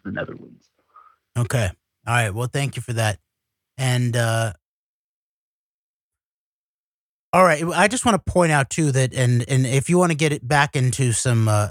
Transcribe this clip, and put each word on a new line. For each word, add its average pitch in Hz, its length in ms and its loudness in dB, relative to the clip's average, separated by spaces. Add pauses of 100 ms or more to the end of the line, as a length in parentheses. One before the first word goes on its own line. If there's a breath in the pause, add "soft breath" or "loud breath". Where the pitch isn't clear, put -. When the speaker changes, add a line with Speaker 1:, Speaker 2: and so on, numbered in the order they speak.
Speaker 1:
the 101 80 -8
Netherlands. - 560 -14 (680 soft breath)
Speaker 2:
Okay. 117 340 -2 (360)
All 113 80 -2
right. 113 160 0
Well, 113 160 -6
thank 143 300 -6
you 127 60 -8
for 123 100 -10
that. 110 260 -2 (580)
And, 123 400 -2
uh, 113 380 -2 (2750)
all 180 100 6
right. 160 180 4
I 170 260 2
just 247 180 -4
wanna 214 120 4
point 170 340 0
out 143 180 0
too 156 220 0
that, 131 200 0
and, 123 380 0
and 131 160 2
if 135 240 -2
you 175 80 4
wanna 175 160 2
get 151 180 0
it 127 160 -6
back 143 280 2
into 127 360 0
some, 113 340 0
uh, 104 240 2